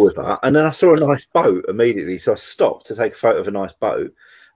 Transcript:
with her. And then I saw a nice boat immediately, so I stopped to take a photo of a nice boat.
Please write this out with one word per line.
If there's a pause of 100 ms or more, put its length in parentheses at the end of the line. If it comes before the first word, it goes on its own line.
with
her.
And
then
I
saw
a
nice
boat
immediately,
so
I
stopped
to
take
a
photo
of
a
nice
boat. (440)